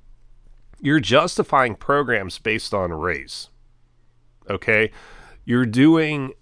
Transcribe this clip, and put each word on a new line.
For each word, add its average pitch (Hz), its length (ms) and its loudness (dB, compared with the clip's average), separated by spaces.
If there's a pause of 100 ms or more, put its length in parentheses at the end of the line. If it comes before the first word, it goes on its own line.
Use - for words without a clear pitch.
(800)
you're 147 200 2
justifying 131 720 2
programs 120 640 -2
based 110 340 -4
on 92 220 -2
race. 78 560 -6 (960)
Okay? 107 420 0 (540)
You're 123 220 0
doing 143 760 2